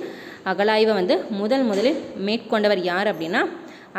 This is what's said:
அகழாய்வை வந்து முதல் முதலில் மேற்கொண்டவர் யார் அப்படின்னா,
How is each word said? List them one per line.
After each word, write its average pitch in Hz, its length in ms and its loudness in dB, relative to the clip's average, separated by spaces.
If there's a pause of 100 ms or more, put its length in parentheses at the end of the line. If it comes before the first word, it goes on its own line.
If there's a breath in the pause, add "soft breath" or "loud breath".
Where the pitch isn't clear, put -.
(460 loud breath)
அகழாய்வை 214 480 4
வந்து 196 240 2 (120)
முதல் 220 340 0
முதலில் 233 380 2 (160)
மேற்கொண்டவர் 208 640 0
யார் 185 240 0
அப்படின்னா, 180 360 0 (560 loud breath)